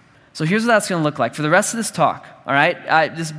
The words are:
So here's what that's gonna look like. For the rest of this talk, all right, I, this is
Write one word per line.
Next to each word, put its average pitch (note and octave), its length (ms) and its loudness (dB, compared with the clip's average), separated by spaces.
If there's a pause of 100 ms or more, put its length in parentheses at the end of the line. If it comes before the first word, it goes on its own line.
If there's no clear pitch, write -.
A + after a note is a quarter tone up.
(320)
So D#3 140 -6
here's G#3 200 0
what A#3+ 80 2
that's G#3 140 4
gonna E3+ 160 0
look D3 160 -2
like. A#2 160 -2
For D3+ 60 -6
the D3+ 80 0
rest F#3+ 240 2
of A3+ 40 -8
this A3 140 -6
talk, - 340 0 (220)
all C3 60 -2
right, D#3 240 2 (100)
I, D#3 220 2
this D#3 220 -8
is - 80 -12